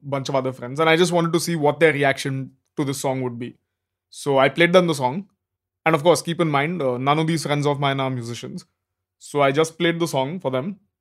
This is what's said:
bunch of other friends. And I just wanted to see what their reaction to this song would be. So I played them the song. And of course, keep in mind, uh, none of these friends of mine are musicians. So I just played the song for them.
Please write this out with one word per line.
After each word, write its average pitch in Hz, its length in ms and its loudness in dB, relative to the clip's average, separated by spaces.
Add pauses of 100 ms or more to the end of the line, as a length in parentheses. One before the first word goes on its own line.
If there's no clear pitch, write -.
(160)
bunch 135 120 -6
of 143 80 -2
other 131 180 -2
friends. 127 260 -10
And 160 100 4
I 160 80 6
just 170 140 2
wanted 170 220 0
to 170 60 2
see 170 160 -4
what 147 240 0
their 160 140 6
reaction 135 580 -2 (260)
to 156 60 0
this 139 160 -6
song 131 220 -4
would 123 160 -6
be. 120 180 -12 (540)
So 139 300 0
I 139 100 6
played 170 240 2
them 180 140 6
the 160 80 0
song. 139 320 -4 (580)
And 160 100 2
of 147 80 0
course, 165 180 4
keep 170 180 -4
in 165 100 0
mind, 151 320 -2
uh, 127 160 0
none 143 220 2
of 160 80 0
these 165 160 0
friends 147 220 -2
of 143 140 0
mine 139 200 -2
are 131 100 -2
musicians. 127 560 -10 (540)
So - 220 -2
I 139 100 4
just 156 260 0
played 170 220 0
the 170 80 0
song 143 320 -4
for 135 120 -6
them. 143 280 -4 (220)